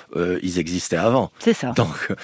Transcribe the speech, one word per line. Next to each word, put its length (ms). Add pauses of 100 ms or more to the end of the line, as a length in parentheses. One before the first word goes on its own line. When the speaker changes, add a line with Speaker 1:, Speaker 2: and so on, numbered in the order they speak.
(160)
Speaker 1:
euh, 260
ils 160
existaient 380
avant. 420
Speaker 2:
C'est 160
ça. 180
Speaker 1:
Donc, 360 (160)